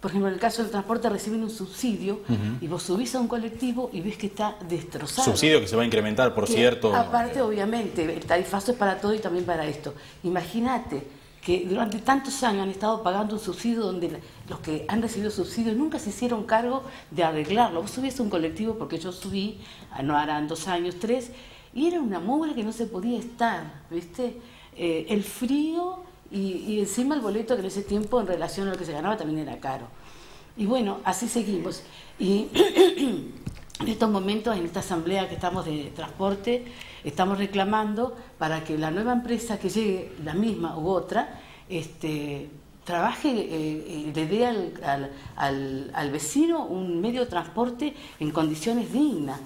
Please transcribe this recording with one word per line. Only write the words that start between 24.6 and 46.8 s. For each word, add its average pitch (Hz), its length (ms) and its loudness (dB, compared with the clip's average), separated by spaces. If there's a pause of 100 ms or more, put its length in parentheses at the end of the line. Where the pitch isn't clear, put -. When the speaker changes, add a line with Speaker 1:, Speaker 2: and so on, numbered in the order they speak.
Speaker 1:
Eh, 160 320 0
el 208 140 4
frío 320 800 0 (280)
y, 196 360 -2
y 208 140 2
encima 247 340 2
el 285 60 2
boleto, 220 340 0
que 202 60 0
en 185 60 -2
ese 190 160 -4
tiempo, 214 380 2
en 208 60 0
relación 175 400 -2
a 190 60 0
lo 185 60 -4
que 185 60 -6
se 160 80 -6
ganaba, 170 240 0
también 156 220 -2
era 135 220 -6
caro. 131 260 -6 (680)
Y 214 100 0
bueno, 208 380 2
así 190 240 0
seguimos. 185 540 0 (360)
Y 202 320 4
<clears throat> - 1300 4
en - 80 0
estos 220 220 4
momentos, 208 460 2
en 175 80 0
esta 170 160 -4
asamblea 180 480 0
que 185 60 -8
estamos 180 300 -2
de 151 300 -4
transporte, 196 720 -2 (400)
estamos 190 340 2
reclamando 208 760 0 (220)
para 160 260 0
que 156 140 -2
la 156 120 0
nueva 208 220 0
empresa 233 460 0
que 196 100 -2
llegue, 196 440 0 (120)
la 147 100 -6
misma 170 420 0
u 160 120 0
otra, 190 520 0 (280)
este, 147 800 -4 (360)
trabaje, 202 460 2
eh, 220 200 2
eh, 156 640 -4
le 156 120 2
dé 214 200 4
al, 208 260 0 (100)
al, 139 280 -2 (260)
al, 139 580 -2
al 147 160 0
vecino 285 540 2
un 175 360 -2